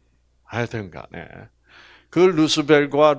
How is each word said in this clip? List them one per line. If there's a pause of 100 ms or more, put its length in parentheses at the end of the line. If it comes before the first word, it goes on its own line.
(420)
하여튼
간에 (840)
그
루스벨과